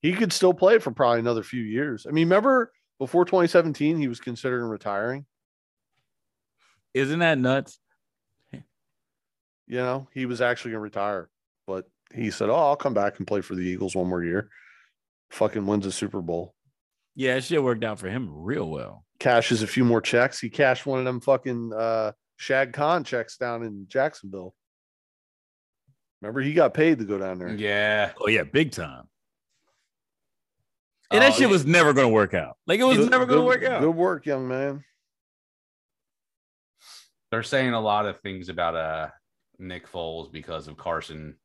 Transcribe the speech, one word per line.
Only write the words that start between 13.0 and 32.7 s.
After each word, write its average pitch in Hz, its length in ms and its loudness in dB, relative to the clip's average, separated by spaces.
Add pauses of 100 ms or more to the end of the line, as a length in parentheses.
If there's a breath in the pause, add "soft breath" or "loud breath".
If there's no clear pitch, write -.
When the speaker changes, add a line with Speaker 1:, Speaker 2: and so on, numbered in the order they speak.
Speaker 1:
and 92 100 -8
play 101 140 -2
for 95 140 -10
the 90 80 -6
Eagles 92 320 -4
one 90 120 -2
more 90 160 -4
year." 87 260 -4 (840 soft breath)
Fucking 104 340 -2
wins 101 220 0
a 95 40 -4
Super 101 300 -6
Bowl. 87 320 -8 (600)
Speaker 2:
Yeah, 127 200 0
that 131 100 -4
shit 156 180 0
worked 120 200 -2
out 107 140 -6
for 92 120 -10
him 113 200 -8
real 82 400 -6
well. 55 360 -12 (140)
Speaker 1:
Cashes 117 440 2
a 104 40 -4
few 127 180 0
more 117 160 4
checks. 123 380 0
He 120 100 -8
cashed 131 360 0
one 135 140 -4
of 127 60 -4
them 127 160 -6
fucking, 123 520 -2
uh, 110 380 -2 (240)
Shad 131 380 -2
Khan 151 320 0
checks 117 320 -6
down 120 260 -6
in 101 240 -12
Jacksonville. 98 680 -6 (1700)
Remember, 113 200 -6
he 143 120 -2
got 156 200 4
paid 156 260 4
to 110 60 -4
go 101 120 -2
down 95 220 -6
there. 92 160 -8
Speaker 3:
Yeah. 104 640 0
Speaker 2:
Oh, 107 80 -2
yeah, 107 160 2
big 139 300 0
time. 67 320 -12 (2000)
And 208 120 6
that 269 100 8
Speaker 3:
Oh, - 40 2
Speaker 2:
shit - 80 4
Speaker 3:
yeah. 254 40 6
Speaker 2:
was 185 180 4
never 156 280 6
gonna 131 160 6
work 107 240 4
out. 80 240 -4 (100)
Like, 202 140 2